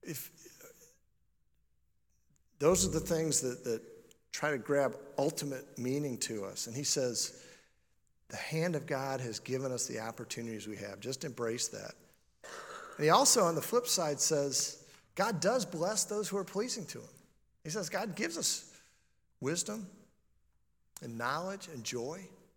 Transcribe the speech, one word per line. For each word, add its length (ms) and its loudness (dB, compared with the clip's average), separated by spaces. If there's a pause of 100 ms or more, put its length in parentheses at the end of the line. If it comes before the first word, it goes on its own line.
If, 260 -8 (2250)
those 260 6
are 40 2
the 100 2
things 420 2
that, 220 -4
that 180 0 (500)
try 200 0
to 80 0
grab 360 4 (220)
ultimate 640 -2
meaning 400 0
to 260 -4
us. 220 -6
And 80 -8
he 80 -4
says, 580 0 (840)
"The 100 -8
hand 380 0
of 100 -2
God 340 -2
has 200 -4
given 320 -2
us 160 -2
the 120 -6
opportunities 680 -6
we 100 -6
have." 220 -8
Just 240 -6
embrace 460 -2
that. 260 -10 (1000)
And 60 0
he 60 8
also, 340 8
on 120 6
the 60 0
flip 260 2
side, 320 2
says, 640 2 (320)
"God 240 2
does 260 4
bless 380 0
those 260 -2
who 80 -2
are 60 0
pleasing 440 -4
to 120 -10
him." 100 -16 (540)
He 80 -6
says 180 -2
God 260 -2
gives 220 -2
us 340 -2 (680)
wisdom 500 -2 (1120)
and 160 -8
knowledge 500 -2
and 160 -10
joy. 440 -4 (300)